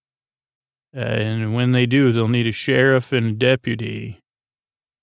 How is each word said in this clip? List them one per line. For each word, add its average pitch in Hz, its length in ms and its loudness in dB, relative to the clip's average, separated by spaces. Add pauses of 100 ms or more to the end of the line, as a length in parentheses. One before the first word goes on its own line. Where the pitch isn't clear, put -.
(960)
Uh, 127 40 -10
and 110 520 -4
when 123 200 2
they 123 140 4
do, 131 260 2
they'll 113 160 0
need 120 180 0
a 113 60 -2
sheriff 131 600 0
and 117 140 0
a 110 60 -2
deputy." 113 880 -4 (840)